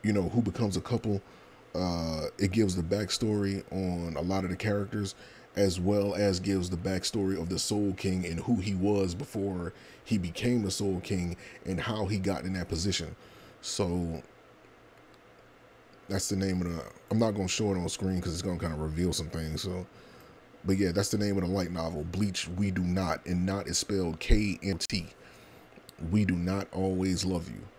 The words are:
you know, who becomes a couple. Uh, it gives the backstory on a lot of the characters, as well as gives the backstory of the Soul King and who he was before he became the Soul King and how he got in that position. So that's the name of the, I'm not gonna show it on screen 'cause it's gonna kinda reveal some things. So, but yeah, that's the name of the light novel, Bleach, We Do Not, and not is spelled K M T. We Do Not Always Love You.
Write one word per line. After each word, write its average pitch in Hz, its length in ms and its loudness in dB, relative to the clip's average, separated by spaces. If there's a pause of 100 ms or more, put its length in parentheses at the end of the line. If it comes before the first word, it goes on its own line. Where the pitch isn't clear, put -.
you 104 120 2
know, 92 160 2
who 117 120 2
becomes 104 360 0
a 87 40 -2
couple. 104 400 -2 (540)
Uh, 82 520 0 (100)
it 95 160 2
gives 98 240 4
the 90 40 0
backstory 98 800 0 (120)
on 87 420 -2
a 73 60 -2
lot 95 240 0
of 90 60 -2
the 87 40 -2
characters, 101 600 -2 (420)
as 92 240 4
well 101 340 4
as 98 240 4
gives 95 300 0
the 92 80 -2
backstory 95 600 0
of 82 120 -2
the 87 100 -2
Soul 104 380 0
King 92 280 0
and 85 140 -4
who 113 220 2
he 101 120 0
was 95 400 2
before 95 600 -4 (320)
he 110 120 0
became 107 460 0
the 92 80 0
Soul 95 300 -2
King 87 340 -2 (300)
and 90 160 -2
how 110 240 -2
he 101 120 -2
got 92 280 -2
in 92 80 -4
that 90 160 -4
position. 85 460 -2 (460)
So 87 600 -2 (1800)
that's 95 220 -2
the 98 80 0
name 95 240 2
of 87 120 0
the, 78 100 -6 (280)
I'm 110 80 4
not 113 120 4
gonna 98 180 -2
show 104 240 2
it 92 40 2
on 85 120 0
screen 92 320 0
'cause 87 100 -4
it's 85 100 -4
gonna 87 160 -2
kinda 80 200 -4
reveal 78 340 0
some 78 180 -2
things. 78 340 -4
So, 90 220 -4 (800)
but 95 140 2
yeah, 95 160 4
that's 98 160 2
the 104 80 2
name 101 200 2
of 92 60 2
the 87 60 0
light 92 220 0
novel, 82 340 -4
Bleach, 92 420 -2
We 95 240 0
Do 90 120 0
Not, 90 420 0
and 90 200 0
not 95 220 -2
is 85 100 -2
spelled 87 440 -2
K 104 420 4
M 95 140 0
T. 87 320 -4 (1000)
We 104 140 4
Do 92 120 2
Not 92 360 -2
Always 92 540 0
Love 87 240 -2
You. 52 180 -12 (120)